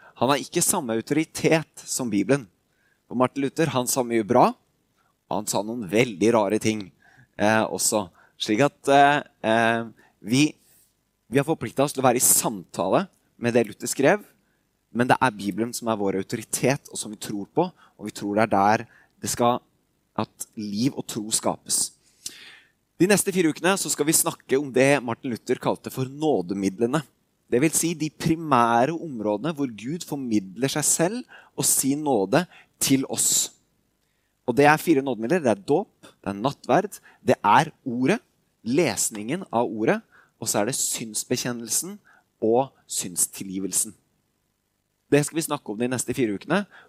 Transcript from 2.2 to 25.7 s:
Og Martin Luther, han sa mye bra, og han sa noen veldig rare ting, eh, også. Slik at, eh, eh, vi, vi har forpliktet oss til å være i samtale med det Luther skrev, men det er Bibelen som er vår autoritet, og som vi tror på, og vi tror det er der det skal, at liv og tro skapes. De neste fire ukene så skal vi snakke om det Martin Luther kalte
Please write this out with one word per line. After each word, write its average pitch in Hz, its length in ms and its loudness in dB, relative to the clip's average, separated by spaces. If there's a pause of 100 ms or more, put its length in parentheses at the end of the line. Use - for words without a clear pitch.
Og 117 80 -2
Martin 127 240 0
Luther, 147 240 0
han 127 180 -2
sa - 160 -2
mye 117 220 0
bra, 123 240 6 (800)
og 95 140 -4
han 104 40 -10
sa 98 140 -2
noen 113 320 -6
veldig 110 480 2
rare 104 240 2
ting, 107 240 -2 (480)
eh, 107 320 2
også. 98 400 -2 (320)
Slik 110 240 2
at, - 240 -2
eh, 143 360 6 (200)
eh, 113 420 2 (380)
vi, 131 320 2 (720)
vi 113 100 -2
har 139 60 4
forpliktet 135 400 -2
oss 147 80 0
til - 80 -8
å 131 80 4
være 123 160 4
i - 0 -
samtale 107 880 0 (320)
med 117 140 0
det 120 100 4
Luther - 240 -10
skrev, 170 320 2 (720)
men 120 160 0
det 131 80 6
er 127 160 2
Bibelen 101 400 -4
som 117 140 -10
er 110 100 0
vår 98 220 -2
autoritet, 120 720 -4
og - 80 -10
som 113 100 -10
vi 107 80 -12
tror 101 320 -10
på, 156 140 0 (340)
og 95 80 -12
vi 107 80 -10
tror 101 220 -6
det 107 80 4
er 110 80 0
der 107 320 4 (400)
det 101 80 -4
skal, 120 260 0 (560)
at - 400 -8
liv 107 400 -4
og - 160 -10
tro 113 140 -8 (100)
skapes. - 600 -4 (1080)
De 170 100 4
neste 196 240 2
fire 175 160 2
ukene 151 220 0 (100)
så 160 80 -4
skal 143 160 -2
vi 156 80 2
snakke - 460 0
om 147 100 -4
det 131 320 4
Martin 120 300 -6
Luther 123 260 -4
kalte 110 320 -4